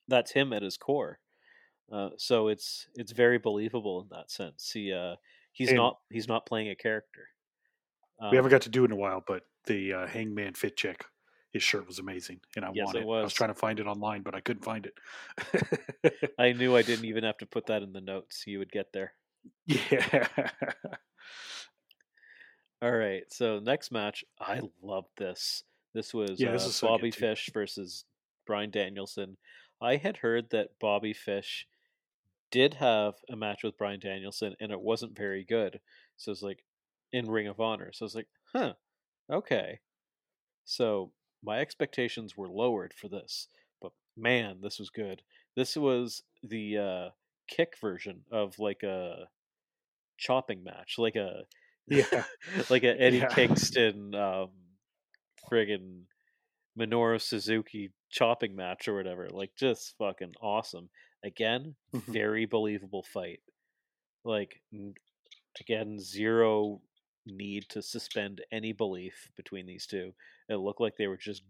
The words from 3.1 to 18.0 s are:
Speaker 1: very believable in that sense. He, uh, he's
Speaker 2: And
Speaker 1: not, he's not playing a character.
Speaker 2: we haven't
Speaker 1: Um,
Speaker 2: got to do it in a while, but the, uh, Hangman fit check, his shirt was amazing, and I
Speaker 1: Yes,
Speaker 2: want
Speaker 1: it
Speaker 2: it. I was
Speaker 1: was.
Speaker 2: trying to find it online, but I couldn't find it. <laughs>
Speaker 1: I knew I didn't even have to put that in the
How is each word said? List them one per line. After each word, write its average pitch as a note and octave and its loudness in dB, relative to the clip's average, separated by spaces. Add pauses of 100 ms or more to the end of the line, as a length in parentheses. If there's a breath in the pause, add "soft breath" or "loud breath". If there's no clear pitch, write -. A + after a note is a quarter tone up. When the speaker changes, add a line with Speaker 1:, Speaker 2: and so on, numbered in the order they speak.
Speaker 1:
very A#2+ 8
believable G#2 0
in F#2 -18
that E2+ -14
sense. - -8
He, G2+ -4
uh, F2 -4 (380 soft breath)
he's B2+ 0
Speaker 2:
And B2+ 8
Speaker 1:
not, A#2+ 6
he's A2+ -6
not A2+ 0
playing A2 -2
a G2 -6
character. G#2+ -4 (920)
Speaker 2:
we G#2+ 4
haven't C3 8
Speaker 1:
Um, - 10
Speaker 2:
got C3 10
to A#2 -8
do B2+ 6
it B2 8
in A2+ 4
a G#2 0
while, F#2+ -2
but F#2 -4 (240)
the, G2 0
uh, F#2 -4
Hangman G#2 -4
fit - -4
check, - -4 (480)
his G#2+ 0
shirt - 0
was F#2 -12
amazing, F2+ -10 (160)
and G#2 -6
I F#2 -6
Speaker 1:
Yes, G#2 0
Speaker 2:
want F#2+ -2
Speaker 1:
it - 0
Speaker 2:
it. A2+ -2
I A2 0
was - 0
Speaker 1:
was. G2+ -4
Speaker 2:
trying A2 2
to G2+ -8
find A2 0
it G#2 -4
online, G#2 -4
but F#2+ -8
I F#2+ -8
couldn't G#2+ -6
find A2 -6
it. - -2
<laughs> - -8
Speaker 1:
I B2 8
knew B2 6
I A#2+ 10
didn't A2+ 2
even A2 -2
have A2 0
to - -12
put A2 -2
that G#2+ 0
in G2 -12
the F#2+ -10